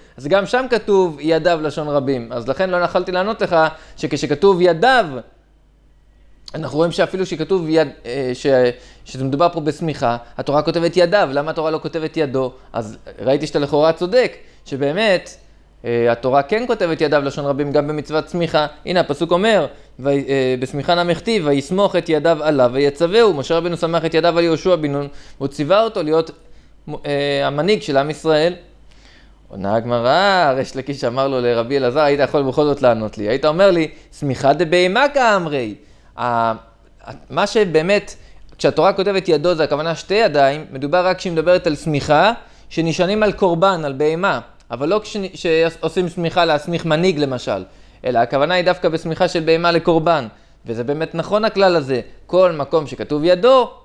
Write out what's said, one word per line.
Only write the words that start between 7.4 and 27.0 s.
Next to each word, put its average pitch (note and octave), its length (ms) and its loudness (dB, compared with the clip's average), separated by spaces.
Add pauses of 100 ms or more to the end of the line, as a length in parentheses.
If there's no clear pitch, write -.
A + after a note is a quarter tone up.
"יד", D#3 200 2 (180)
אה, B2+ 280 -4
ש-, A#2+ 120 -6 (580)
שזה C3 200 -10
מדובר C#3+ 240 2
פה E3+ 120 -6
בשמיכה, D3 560 -2 (220)
התורה C#3+ 240 0
כותבת E3 340 -2
"ידיו". F3 360 2
למה D3 180 -2
התורה D#3 200 -2
לא D#3 80 -2
כותבת D#3 380 -8
"ידו"? C3 360 -2 (200)
אז A2 240 -8 (220)
ראיתי C#3+ 280 0
שאתה D#3+ 120 -2
לכאורה D3 340 2
צודק, F#3 440 0 (280)
שבאמת, E3+ 720 -2 (480)
אה, A#2 280 2
התורה C3 300 2
כן G#3+ 240 -2
כותבת F3+ 340 -2
ידיו D3 220 2
לשון C#3 220 -6
רבים C#3+ 280 -2
גם C#3+ 160 0
במצוות D3+ 400 -4
שמיכה. E3 380 -2 (200)
הנה F3+ 140 0
הפסוק E3 300 -2
אומר, F#3 360 2 (320)
ו-, C3 120 -2
אה, C3+ 500 0
בשמיכה C#3 340 -2
נמי F3 200 0
כתיב, G3+ 320 -2
"ויסמוך F3 500 0
את E3+ 120 -2
ידיו D#3+ 340 2
עליו C#3 300 2
ויצווהו". E3+ 600 2
משה C#3 220 -2
רבינו E3+ 200 -2
שמח E3 280 -2
את E3 100 -2
ידיו E3 240 2
על E3+ 60 4
יהושע E3+ 320 2
בן D3+ 160 -2
נון, C#3+ 160 -6 (300)
והוא C#3 100 -4
ציווה D#3 340 2
אותו A3 200 -2
להיות D#3+ 280 0 (580)
מ-, D3+ 60 -8
אה, C#3+ 520 -2